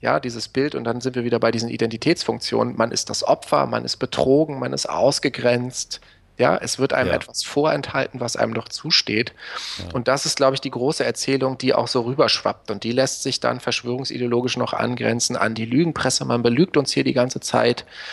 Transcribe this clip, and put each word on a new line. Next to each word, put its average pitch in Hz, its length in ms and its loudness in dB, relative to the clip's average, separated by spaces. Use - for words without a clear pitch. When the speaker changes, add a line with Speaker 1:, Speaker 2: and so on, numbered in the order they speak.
Speaker 1:
ja, 139 200 2
dieses 117 280 -8
Bild 143 260 -2
und 117 100 -4
dann 117 160 -2
sind 127 160 -4
wir 120 80 -2
wieder 120 140 2
bei 117 140 4
diesen 117 160 0
Identitätsfunktionen. 117 1080 0
Man 117 160 2
ist - 180 -4
das - 140 -4
Opfer, 135 420 2
man 117 180 -2
ist 123 140 -4
betrogen, 139 600 2
man 127 140 -4
ist - 160 -4
ausgegrenzt. 123 1120 0
Ja, 151 160 4
es - 220 -4
wird 135 140 2
einem 123 180 2
Speaker 2:
Ja. 64 60 2
Speaker 1:
etwas - 260 -6
vorenthalten, 143 800 0
was 120 160 -4
einem 113 180 0
doch 113 140 -6
zusteht. - 640 -2
Speaker 2:
Ja. 90 160 -10
Speaker 1:
Und 127 160 -4
das 135 160 2
ist, 151 120 -2
glaube 135 180 4
ich, 135 60 -4
die 135 100 -4
große 131 340 0
Erzählung, 131 540 0
die 131 160 2
auch 117 140 2
so 123 140 0
rüberschwappt. 120 680 0
Und 101 140 -6
die 117 80 -2
lässt 131 320 0
sich 135 160 -2
dann 123 180 0
verschwörungsideologisch 123 1000 -2
noch 120 160 -2
angrenzen 117 640 -2
an 113 200 0
die 110 100 -4
Lügenpresse. 135 580 0
Man 120 200 0
belügt 123 320 4
uns 139 160 2
hier 139 120 2
die 131 80 2
ganze 127 280 0
Zeit 120 460 0